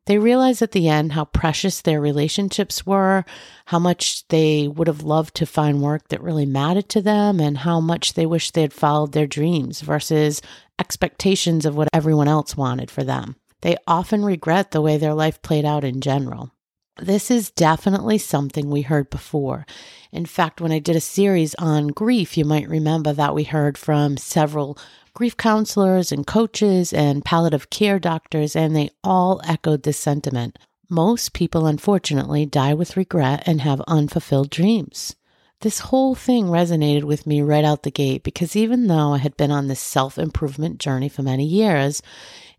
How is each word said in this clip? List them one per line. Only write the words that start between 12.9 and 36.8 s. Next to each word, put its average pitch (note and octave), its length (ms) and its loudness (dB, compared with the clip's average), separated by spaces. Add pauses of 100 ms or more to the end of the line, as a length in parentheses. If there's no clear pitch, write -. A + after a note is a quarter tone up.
for C#3+ 100 -4
them. C3 320 -4 (280)
They F3 140 0 (120)
often G#3 360 0
regret F#3 460 0
the D#3 120 0
way D3+ 160 2
their D3+ 160 0
life D#3 280 -2
played D3+ 220 0
out D3 180 -2
in C3 180 -4
general. B2+ 520 -4 (500)
This G3 260 0
is A#3+ 220 0
definitely F#3+ 680 2
something C#3+ 520 -4
we C#3+ 120 -2
heard C#3+ 280 0
before. C#3 560 -6 (460)
In E3 140 -6
fact, E3 340 -4
when E3 100 -2
I D#3+ 80 0
did D#3+ 160 -2
a D#3+ 60 2
series F#3 560 0
on D3+ 320 0
grief, G#3+ 480 -2
you D#3 80 2
might D3 240 0
remember D#3 440 0
that D3 220 0
we D3+ 80 0
heard D3 340 -2
from D3 400 0
several D3 640 -2 (340)
grief A#3+ 240 -4
counselors G3+ 760 2
and C#3+ 120 -4
coaches G#3 680 2
and C#3+ 320 2
palliative E3 440 0
care G3+ 300 0
doctors, D#3+ 560 -4
and D#3+ 220 2
they D3 140 0 (120)
all F#3 420 2
echoed D#3 380 0
this D3+ 160 -2
sentiment. C#3+ 580 -4 (320)
Most F3+ 440 0
people, D#3+ 340 0
unfortunately, D3 800 0
die C#3 280 2
with E3 220 -4
regret D3 480 0
and D#3 180 2
have C#3 260 0
unfulfilled D3 640 0
dreams. - 640 -2 (460)
This - 180 -2
whole C4 340 2
thing B3 300 2
resonated E3 580 2